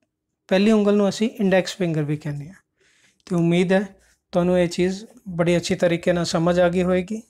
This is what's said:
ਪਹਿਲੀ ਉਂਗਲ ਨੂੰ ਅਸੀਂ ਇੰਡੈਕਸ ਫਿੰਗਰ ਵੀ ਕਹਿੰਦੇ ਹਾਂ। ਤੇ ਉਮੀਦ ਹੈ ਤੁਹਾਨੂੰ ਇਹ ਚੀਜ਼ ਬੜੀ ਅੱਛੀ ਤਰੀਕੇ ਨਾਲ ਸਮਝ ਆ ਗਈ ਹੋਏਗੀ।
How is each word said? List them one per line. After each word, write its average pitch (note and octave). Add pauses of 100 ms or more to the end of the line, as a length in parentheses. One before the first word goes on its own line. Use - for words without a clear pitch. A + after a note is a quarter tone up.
(480)
ਪਹਿਲੀ G3+
ਉਂਗਲ G#3
ਨੂੰ G3+
ਅਸੀਂ G#3+
ਇੰਡੈਕਸ F#3
ਫਿੰਗਰ D#3+
ਵੀ D3
ਕਹਿੰਦੇ D3
ਹਾਂ। G3 (680)
ਤੇ F#3
ਉਮੀਦ F3
ਹੈ G3 (360)
ਤੁਹਾਨੂੰ F3+
ਇਹ F3
ਚੀਜ਼ F#3 (240)
ਬੜੀ F3
ਅੱਛੀ F3
ਤਰੀਕੇ E3+
ਨਾਲ E3+
ਸਮਝ F3
ਆ F3+
ਗਈ F3+
ਹੋਏਗੀ। F#3